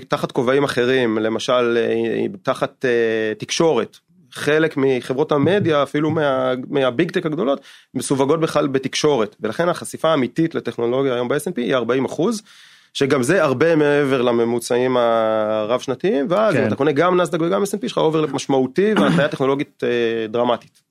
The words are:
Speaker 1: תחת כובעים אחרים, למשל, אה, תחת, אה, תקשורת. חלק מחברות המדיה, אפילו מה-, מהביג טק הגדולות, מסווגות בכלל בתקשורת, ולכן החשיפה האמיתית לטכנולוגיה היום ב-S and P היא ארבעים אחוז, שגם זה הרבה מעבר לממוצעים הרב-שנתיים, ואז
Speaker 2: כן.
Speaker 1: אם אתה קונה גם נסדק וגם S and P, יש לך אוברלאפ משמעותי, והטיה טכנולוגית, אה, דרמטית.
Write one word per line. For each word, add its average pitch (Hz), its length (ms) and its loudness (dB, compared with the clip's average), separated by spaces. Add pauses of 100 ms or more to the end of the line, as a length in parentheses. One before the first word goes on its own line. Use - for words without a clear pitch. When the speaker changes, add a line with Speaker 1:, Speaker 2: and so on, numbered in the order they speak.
Speaker 1:
תחת 147 240 -4
כובעים 135 320 2
אחרים, 123 540 2
למשל, 117 600 0
אה, 113 480 0 (180)
תחת, - 420 -4
אה, 113 520 0
תקשורת. 135 600 -2 (340)
חלק 156 460 0
מחברות 135 540 0
המדיה, 156 520 2
אפילו 151 280 -2
מה-, 131 420 0 (160)
מהביג 127 420 0
טק 175 140 -4
הגדולות, 156 360 -2 (320)
מסווגות 139 460 0
בכלל 151 280 0
בתקשורת, 131 720 -2
ולכן 135 300 -2
החשיפה - 400 -4
האמיתית 160 460 0
לטכנולוגיה 123 580 -2
היום 120 140 -2
ב-S 147 240 -2
and 170 60 -10
P - 0 -
היא 208 180 0
ארבעים 123 300 0
אחוז, 208 360 -4 (520)
שגם 139 300 2
זה 165 200 2
הרבה 151 320 2
מעבר 143 460 2
לממוצעים 120 760 0
הרב-שנתיים, 113 1300 0
ואז 202 240 2
Speaker 2:
כן. 120 80 2
Speaker 1:
אם 110 60 0
אתה 107 80 -2
קונה 147 160 2
גם 180 300 2
נסדק 156 200 -2
וגם 190 220 0
S - 20 0
and 202 160 -6
P, 254 40 -4
יש 214 60 -6
לך - 60 -4
אוברלאפ 156 360 2
משמעותי, 139 600 0
והטיה 170 340 2
טכנולוגית, 139 560 -2
אה, 113 440 -2
דרמטית. 117 640 -2